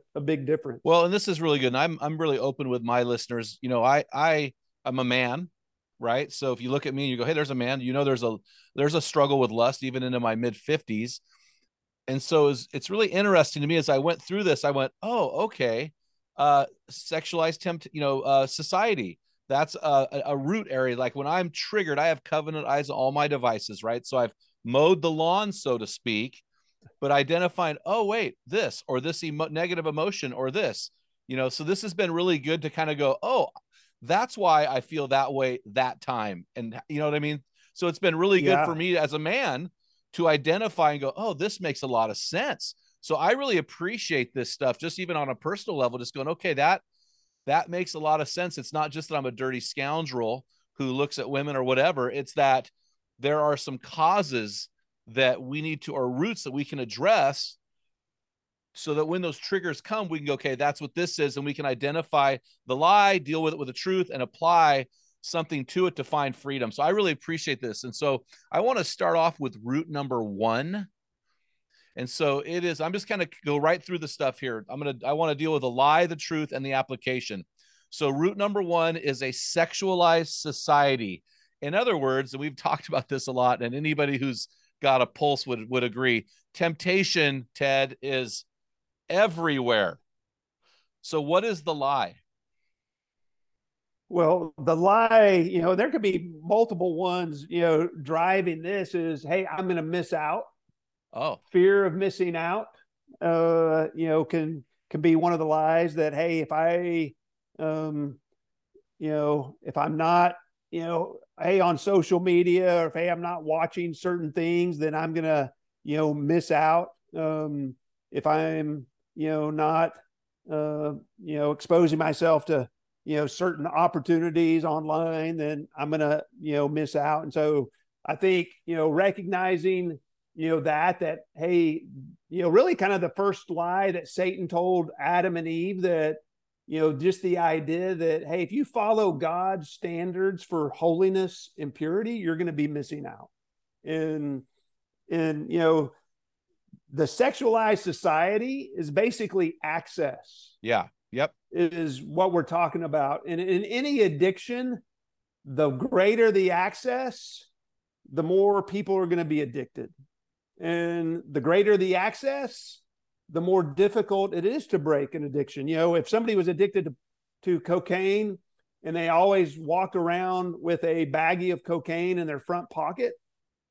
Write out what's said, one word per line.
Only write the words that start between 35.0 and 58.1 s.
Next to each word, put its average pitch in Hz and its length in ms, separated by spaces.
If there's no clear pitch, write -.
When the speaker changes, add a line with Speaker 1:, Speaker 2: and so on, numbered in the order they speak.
Speaker 2:
that 135 260
way 131 240
that 127 280
time." 107 460
And 117 320
you 147 120
know 151 60
what 147 100
I - 20
mean? 147 240
So 175 140
it's 165 100
been 170 180
really 185 240
good 143 120
Speaker 1:
Yeah. 156 120
Speaker 2:
for 160 120
me 175 200
as 151 160
a 151 60
man 170 520
to 170 160
identify 160 640
and 147 80
go, 135 160
"Oh, 214 180
this 196 260
makes 156 220
a 135 60
lot 113 220
of 101 60
sense." - 600
So - 140
I 165 180
really 262 260
appreciate 165 760
this - 160
stuff, 127 280
just 160 200
even 175 180
on 143 120
a 127 60
personal 170 440
level, 123 200
just 120 160
going, 139 140
"Okay, 165 260
that, 156 280
that 156 220
makes 175 260
a 160 60
lot 151 200
of 143 80
sense." 180 300
It's 127 140
not 151 180
just 151 180
that 156 80
I'm 135 100
a 127 40
dirty 127 300
scoundrel 135 840
who 135 140
looks 143 260
at 123 120
women 143 260
or 131 60
whatever. 131 480
It's 135 240
that 135 360
there 147 200
are 147 160
some 131 220
causes 147 920
that 127 340
we 139 200
need 156 200
to, 147 120
or 127 160
roots 175 340
that 139 80
we 143 120
can 143 160
address 139 760